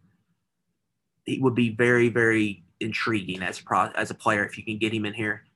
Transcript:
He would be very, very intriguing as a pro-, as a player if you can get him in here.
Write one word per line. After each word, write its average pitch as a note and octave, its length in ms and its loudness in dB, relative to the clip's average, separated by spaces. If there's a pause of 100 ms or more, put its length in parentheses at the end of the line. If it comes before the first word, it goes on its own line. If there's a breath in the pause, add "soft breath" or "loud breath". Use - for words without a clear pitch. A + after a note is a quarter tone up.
(1200)
He - 140 -4
would C3 160 2
be A#2+ 160 2
very, A#2+ 380 4
very A2 560 2 (160)
intriguing G#2 640 -4
as F2 180 -6
a - 40 -20
pro-, G#2 320 0
as G#2+ 140 -4
a - 40 -8
player G#2 320 0
if - 100 -10
you G#2+ 80 -14
can G#2+ 140 -6
get A2 160 -2
him G#2+ 100 -2
in G#2 80 -6
here. G#2+ 320 -6 (120)